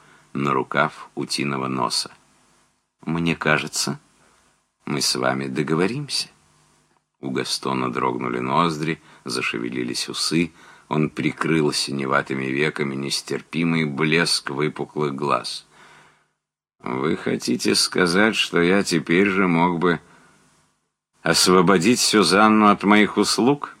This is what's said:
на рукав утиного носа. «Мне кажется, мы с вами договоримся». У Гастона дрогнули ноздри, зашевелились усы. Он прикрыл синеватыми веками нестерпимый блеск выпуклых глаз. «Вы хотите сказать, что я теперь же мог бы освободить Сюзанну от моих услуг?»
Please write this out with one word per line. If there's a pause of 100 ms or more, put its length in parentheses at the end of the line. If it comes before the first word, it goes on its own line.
(340)
на
рукав
утиного
носа. (920)
«Мне
кажется, (880)
мы
с
вами
договоримся». (920)
У
Гастона
дрогнули
ноздри, (240)
зашевелились
усы. (340)
Он
прикрыл
синеватыми
веками
нестерпимый
блеск
выпуклых
глаз. (1120)
«Вы
хотите
сказать,
что
я
теперь
же
мог
бы (1200)
освободить
Сюзанну
от
моих
услуг?»